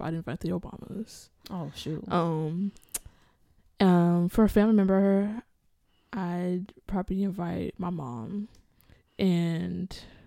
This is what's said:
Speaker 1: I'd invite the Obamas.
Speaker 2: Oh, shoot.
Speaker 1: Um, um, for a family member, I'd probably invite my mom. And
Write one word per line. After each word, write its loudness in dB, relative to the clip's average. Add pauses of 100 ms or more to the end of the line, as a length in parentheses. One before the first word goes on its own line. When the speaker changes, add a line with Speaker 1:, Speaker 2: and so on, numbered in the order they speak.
Speaker 1:
I'd -4
invite -6
the -4
Obamas. -8 (200)
Speaker 2:
Oh, -8
shoot. -8
Speaker 1:
Um, 0 (1040)
um, 6
for 4
a 6
family 4
member, 4 (680)
I'd -4 (140)
probably -2
invite -4
my -4
mom. -6 (680)
And 0 (300)